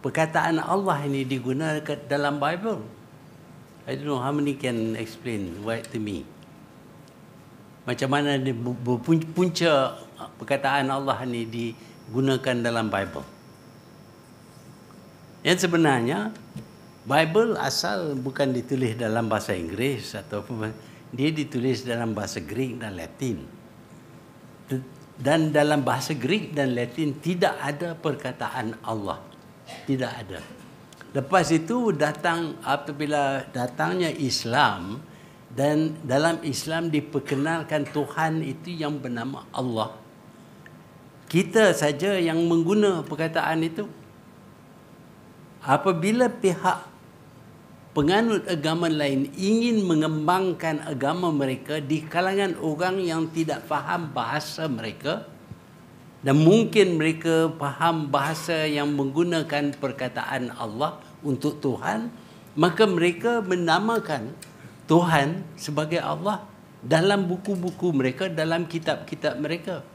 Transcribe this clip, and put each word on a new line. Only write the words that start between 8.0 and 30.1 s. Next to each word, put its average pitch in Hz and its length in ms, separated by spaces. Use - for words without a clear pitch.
mana 143 320
dia 131 160
bu-, 120 220
bu-, 123 240
pun-, 160 320
punca 165 640
perkataan 135 480
Allah 135 380
ini 117 180
digunakan 120 1200
dalam 117 240
Bible. 98 380
Yang 185 240
sebenarnya, 165 640
Bible 165 560
asal 170 560
bukan 131 400
ditulis 120 400
dalam 113 320
bahasa 104 240
Inggeris 98 640
atau 104 240
apa. 110 320
Dia 131 160
ditulis 135 560
dalam 117 320
bahasa 98 240
Greek 117 400
dan 107 160
Latin. 87 480
Dan 151 380
dalam 147 320
bahasa 131 320
Greek 147 400
dan 135 160
Latin 123 480
tidak 180 400
ada 147 320
perkataan 123 880
Allah. 104 400
Tidak 127 240
ada. 101 320